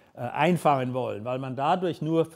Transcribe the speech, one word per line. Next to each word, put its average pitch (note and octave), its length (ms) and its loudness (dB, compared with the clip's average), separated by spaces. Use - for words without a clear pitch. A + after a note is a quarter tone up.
äh, B2+ 60 -14
einfangen C3+ 720 2
wollen, A2 320 -4
weil B2+ 120 -4
man C3 160 -8
dadurch E3 460 0
nur, D#3+ 360 2